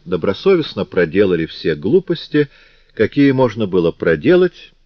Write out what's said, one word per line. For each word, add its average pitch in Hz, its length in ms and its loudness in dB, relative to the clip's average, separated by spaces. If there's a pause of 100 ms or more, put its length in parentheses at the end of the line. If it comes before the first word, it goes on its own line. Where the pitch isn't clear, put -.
добросовестно 98 800 -2
проделали 87 600 0
все 80 300 -6
глупости, 147 720 -2 (460)
какие 139 360 2
можно 117 360 0
было 85 240 2
проделать 151 840 0 (120)